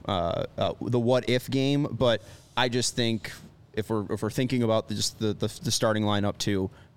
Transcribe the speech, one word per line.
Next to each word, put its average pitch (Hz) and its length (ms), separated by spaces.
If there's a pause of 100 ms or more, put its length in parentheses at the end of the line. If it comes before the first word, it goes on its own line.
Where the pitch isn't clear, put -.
uh, 87 380 (120)
uh, 95 240
the 120 180
what-if 123 500
game, 139 420
but 117 320 (340)
I 127 120
just 127 260
think 117 360 (420)
if - 160
we're, 107 220
if 107 120
we're 107 80
thinking 127 320
about 110 240
the, 107 80
just - 240
the, 107 140
the, 110 140 (160)
the - 80
starting 107 320
lineup 104 360
too, 98 320 (260)